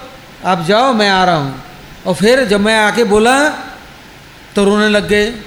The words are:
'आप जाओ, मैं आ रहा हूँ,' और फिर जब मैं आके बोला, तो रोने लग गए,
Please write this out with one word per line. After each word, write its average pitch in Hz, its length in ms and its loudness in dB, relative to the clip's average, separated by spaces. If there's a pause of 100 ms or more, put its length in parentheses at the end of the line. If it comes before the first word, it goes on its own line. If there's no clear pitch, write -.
(440)
'आप 180 200 -2
जाओ, 220 280 2
मैं 208 180 0
आ 190 140 2
रहा 175 120 2
हूँ,' 139 260 -6 (440)
और 185 80 -2
फिर 240 300 2
जब 202 160 0
मैं 220 180 2
आके 214 260 0
बोला, 233 440 2 (1080)
तो 202 80 2
रोने 208 240 2
लग 208 200 0
गए, 208 220 0 (160)